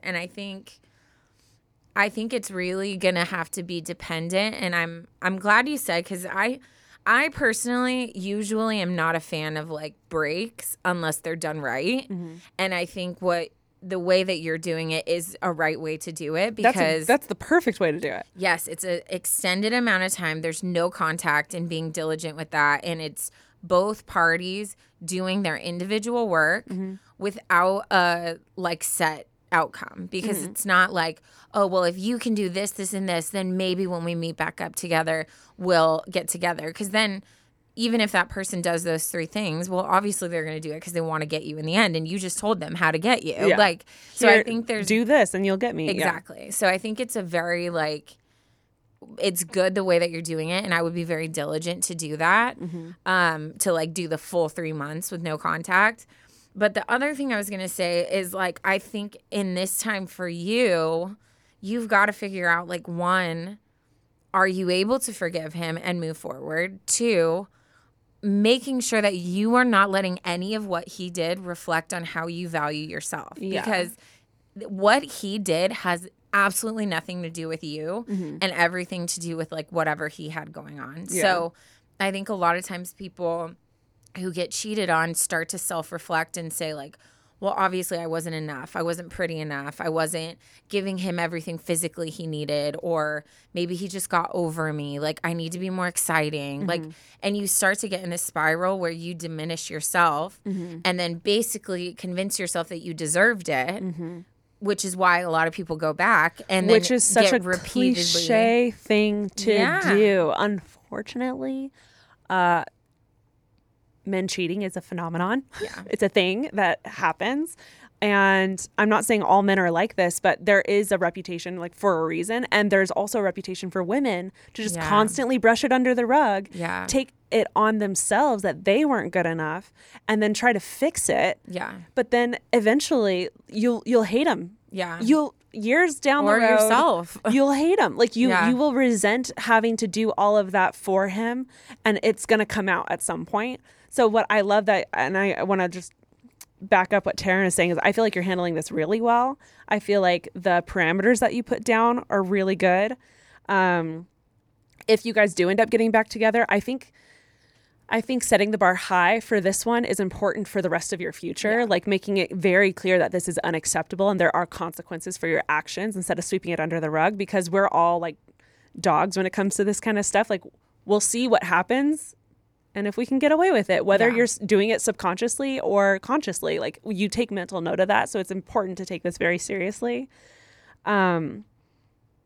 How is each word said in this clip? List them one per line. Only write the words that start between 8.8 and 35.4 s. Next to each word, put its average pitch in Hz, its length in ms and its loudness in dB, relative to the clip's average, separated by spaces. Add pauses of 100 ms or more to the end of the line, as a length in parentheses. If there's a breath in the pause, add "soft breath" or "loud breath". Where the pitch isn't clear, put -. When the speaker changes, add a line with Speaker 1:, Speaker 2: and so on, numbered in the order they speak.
Speaker 1:
am 180 140 -2
not 165 200 2
a 160 60 0
fan 156 360 -6
of, 156 120 -8
like, 151 240 -10 (160)
breaks 165 760 -4
unless 170 340 -2
they're 165 200 -8
done 156 240 -6
right. 143 480 -2
Speaker 2:
Mm-hmm. 175 260 -10 (220 loud breath)
Speaker 1:
And 190 160 -2
I 175 120 -2
think 180 360 -10
what, 175 280 0 (320)
the 185 180 -6
way 185 240 2
that 185 160 -2
you're 160 180 -4
doing 160 320 -4
it 160 180 -4
is 170 360 -4
a 180 80 0
right 156 280 0
way 156 160 -6
to 160 160 -12
do 160 240 -6
it 214 200 0
Speaker 2:
That's 220 200 4
a, 190 40 -2
Speaker 1:
because 160 260 2
Speaker 2:
that's 254 220 2
the - 80 -4
perfect 311 440 2
way 165 120 2
to 156 80 -2
do 151 80 -6
it. - 180 -6 (100)
Speaker 1:
Yes, 180 320 0
it's 170 160 -10
an 180 240 -4
extended 190 680 -2
amount 226 300 2
of 190 80 -2
time. 160 300 -4
There's 160 220 -6
no 175 260 0
contact 156 640 0
and 170 160 -6
being 160 220 -6
diligent 160 440 -4
with 156 140 -10
that. 147 340 2
And 165 160 -4
it's 151 300 -10 (320 soft breath)
both 185 460 0
parties 185 680 0 (280 soft breath)
doing 185 400 -2
their 160 140 -2
individual 214 680 -4
work 165 380 2
Speaker 2:
Mm-hmm. 190 300 -8 (240 loud breath)
Speaker 1:
without 190 720 0
a, 170 480 2 (160)
like, 170 280 -4
set 156 440 -2 (240)
outcome 180 580 -2
because 196 300 -4
Speaker 2:
Mm-hmm. 175 120 -8
Speaker 1:
it's - 140 -6
not 185 260 4
like, 165 300 -2 (320 soft breath)
"Oh, 202 140 2
well, 180 160 2
if 175 140 0
you 226 200 -2
can 220 160 -2
do 202 160 0
this, 196 220 -4
this, 190 200 -8
and 196 160 -4
this, 170 220 -2
then 185 260 -4
maybe 185 300 0
when 175 180 -4
we 170 120 -4
meet 165 200 -6
back 165 240 -6
up 165 160 -8
together, 160 520 -2 (300 soft breath)